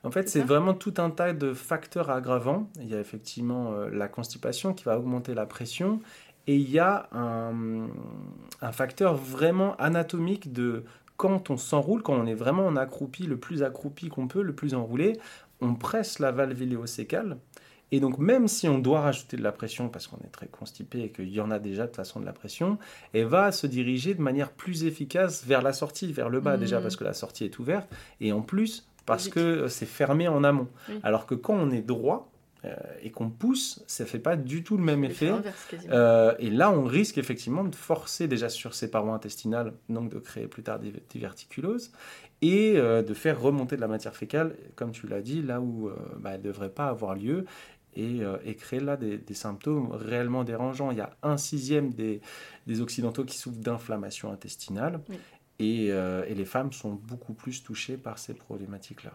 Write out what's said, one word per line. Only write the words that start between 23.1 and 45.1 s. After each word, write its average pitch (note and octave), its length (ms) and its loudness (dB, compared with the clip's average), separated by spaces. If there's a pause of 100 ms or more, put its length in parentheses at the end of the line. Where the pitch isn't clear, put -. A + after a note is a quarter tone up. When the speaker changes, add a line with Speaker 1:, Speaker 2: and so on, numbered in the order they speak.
Speaker 1:
elle A2+ 120 6
va F#3 260 6
se F#3 140 -2
diriger B2+ 480 0
de E3+ 80 -2
manière C#3 300 2
plus E3 320 -6
efficace D#3+ 640 0
vers C3 160 6
la C3+ 100 4
sortie, D3+ 400 -4
vers B2 180 -2
le B2+ 120 2
bas, C#3+ 140 4
Speaker 2:
Mhm. B2 40 0
Speaker 1:
déjà A#2 220 2
parce G#2+ 140 -2
que - 80 -8
la G#2 100 0
sortie - 320 -6
est F#2+ 140 -6
ouverte, E3+ 300 -2 (320)
et G#2+ 100 2
en G#2 100 0
plus G#3+ 460 -2 (180)
parce D3 200 0
Speaker 2:
Logique. G3 100 -6
Speaker 1:
que, E3+ 40 4
euh, E3 280 2
c'est - 180 -4
fermé D3+ 420 2
en D3 160 4
amont. C#3+ 240 6 (220)
Speaker 2:
Oui. G#3+ 140 -8
Speaker 1:
Alors A2 240 2
que B2+ 80 0
quand B2+ 200 0
on E3 160 4
est A#2+ 100 0
droit, E3 500 0 (320)
euh, - 100 -8 (300)
et A2 80 -8
qu'on A2+ 180 -4
pousse, A#3+ 560 0
ça - 220 -6
fait - 100 -6
pas E3 180 2
du D3 280 -4
tout G#3+ 140 0
le F#3 60 4
même D3 200 4
Speaker 2:
C'est C3+ 60 2
l'effet B2 180 0
Speaker 1:
effet. G3 80 4
Speaker 2:
inverse, G#3 340 -6
quasiment. E3+ 240 -4
Speaker 1:
Euh, A#2 460 10
et A#2 100 -2
là, D3+ 220 8
on D#3 120 6
risque D3+ 360 2
effectivement C3 440 -2
de F#3+ 120 -4
forcer - 520 -2
déjà A#2+ 220 0
sur - 240 -8
ces A2+ 160 -4
parois A2 240 0
intestinales, A2 600 -2 (140)
donc A#2 220 -4
de G#2+ 80 -10
créer A2+ 300 -10
plus A2+ 160 -14
tard A2 160 -6
des G#2+ 120 -8 (200)
diverticuloses, C#3+ 800 -6 (500)
et, G3+ 360 6
euh, A2+ 260 6
de G#2+ 100 -2
faire C#3+ 260 0
remonter C3+ 360 2
de B2 60 -4
la A2+ 60 -2
matière A2 280 -4
fécale, D#3 400 -2 (200)
comme A#2+ 160 -6
tu A#2 140 -12
l'as G#2 160 -4